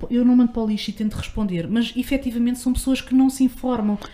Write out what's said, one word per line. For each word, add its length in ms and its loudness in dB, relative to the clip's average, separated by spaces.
eu 140 2
não 100 6
mando 200 6
para 80 -4
o 60 -2
lixo 240 -4
e 20 -14
tento 220 -4
responder, 520 -4
mas 300 0
efetivamente 640 -2
são 120 -2
pessoas 300 0
que 120 -4
não 160 6
se 140 0
informam, 540 0